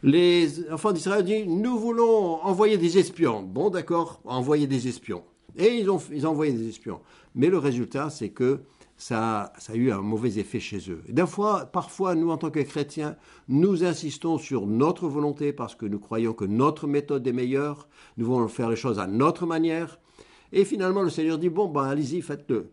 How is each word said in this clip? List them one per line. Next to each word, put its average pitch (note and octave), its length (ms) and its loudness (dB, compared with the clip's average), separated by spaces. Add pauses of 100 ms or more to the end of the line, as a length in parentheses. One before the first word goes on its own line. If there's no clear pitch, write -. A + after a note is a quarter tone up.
Les E3 680 4
enfants F3+ 200 0
d'Israël F#3+ 320 2
disent, « G#3+ 240 0
Nous G#3+ 320 0
voulons A3 640 2
envoyer G3+ 340 4
des E3+ 220 4
espions. » D3+ 440 2
Bon, A#2+ 280 0
d'accord, E3+ 520 -2
envoyer C3+ 440 0
des C3 200 0
espions. G2 360 -8 (340)
Et A3+ 220 4
ils G3 100 0
ont, F#3 100 2 (120)
ils D3 160 -2
ont - 20 2
envoyé D3+ 240 2
des A2+ 160 -4
espions. G#2 320 -10 (320)
Mais B2+ 160 4
le F#3 80 4
résultat, C3+ 540 -2
c'est A2 180 -8
que C3+ 320 0 (360)
ça, A2 600 -4
ça - 160 -14
a - 20 -4
eu B2 160 2
un G2 100 -2
mauvais G#2+ 360 -2
effet G#2 220 -4
chez F#2 320 -8
eux. D#2 160 -10
Et - 40 -12
des D#3 140 2
fois, G3+ 400 0
parfois, F#3 480 -4
nous, E3 160 2
en D#3+ 80 -2
tant D#3 140 -4
que D#3 80 -2
chrétiens, D3 560 -4 (320)
nous E3 360 4
insistons D#3+ 540 -2
sur A#2 300 -4
notre D#3 400 0
volonté D3 460 -2
parce A#2 200 -8
que A2+ 140 -8
nous G2+ 120 -4
croyons A2+ 340 -4
que G#2 120 -6
notre C3 400 0
méthode C#3+ 400 -2
est B2+ 80 0
meilleure. C3+ 540 -2 (300)
Nous A#2 100 -2
voulons A#2+ 200 2
faire A2+ 220 -4
les A2+ 60 2
choses A2 240 -2
à F#2 80 -4
notre D#3+ 400 2
manière. E3 520 -2 (540)
Et G3 120 4
finalement, F#3+ 360 0
le F3+ 80 0
Seigneur D#3+ 300 -2
dit, « F3 100 0
Bon, F#3+ 180 0
ben, C#3+ 160 -2
allez-y, C#3+ 380 -2
faites-le. » C#3 520 -4